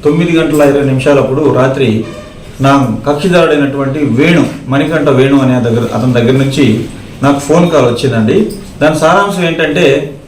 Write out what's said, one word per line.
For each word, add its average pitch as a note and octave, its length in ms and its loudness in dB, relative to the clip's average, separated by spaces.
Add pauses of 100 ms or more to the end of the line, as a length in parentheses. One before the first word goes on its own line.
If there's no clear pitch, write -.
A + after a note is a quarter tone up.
తొమ్మిది E3 340 2
గంటల D3 220 0
ఇరవై C#3+ 240 2
నిమిషాలప్పుడు C3 680 0
రాత్రి B2+ 500 0 (560)
నా C3 360 2 (120)
కక్షిదారుడైనటువంటి D3 880 0
వేణు, D3 480 2 (220)
మణికంఠ D3+ 400 0
వేణు C#3 300 4
అనే B2+ 220 2
దగ్గర, A#2 340 0
అతని B2 180 0
దగ్గర A#2+ 200 2
నుంచి C3 520 0 (380)
నాకు C#3 160 2
ఫోన్ E3+ 320 2
కాల్ C#3 160 2
వచ్చిందండి. A#2 680 0 (300)
దాని D#3 160 2
సారాంశం F3+ 460 0
ఏంటంటే D#3 680 0 (140)